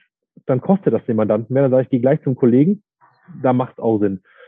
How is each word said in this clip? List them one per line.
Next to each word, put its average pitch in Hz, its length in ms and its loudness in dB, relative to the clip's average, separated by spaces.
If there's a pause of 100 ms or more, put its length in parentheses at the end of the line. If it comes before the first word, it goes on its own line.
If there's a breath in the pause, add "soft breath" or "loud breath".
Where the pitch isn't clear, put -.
(460)
dann 131 140 -2
kostet 190 340 0
das - 120 -4
den 117 100 -2
Mandanten 110 380 -2
mehr, 139 100 2
dann 127 80 2
sage 127 120 2
ich, - 60 -8
„Geh 131 100 0
gleich 135 240 0
zum 135 120 -2
Kollegen“, 139 480 2 (580)
da 127 120 0
macht's 127 260 -4
auch 113 200 0
Sinn. 98 220 -2 (260 soft breath)